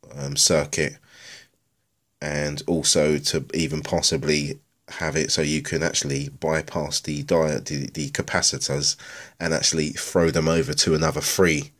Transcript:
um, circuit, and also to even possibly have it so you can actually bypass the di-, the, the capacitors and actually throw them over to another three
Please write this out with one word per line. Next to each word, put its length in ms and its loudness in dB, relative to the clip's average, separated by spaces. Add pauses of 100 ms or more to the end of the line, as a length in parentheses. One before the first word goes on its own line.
(160)
um, 220 -6
circuit, 600 2 (1200)
and 460 -4
also 500 4
to 360 -2
even 280 -2
possibly 760 0 (340)
have 220 -4
it 160 0
so 120 0
you 180 0
can 220 -2
actually 460 -2
bypass 720 -4
the 200 -6
di-, 380 2
the, 340 -6
the 160 -6
capacitors 840 -2 (440)
and 140 0
actually 360 2
throw 420 2
them 160 2
over 260 2
to 220 2
another 260 0
three 580 2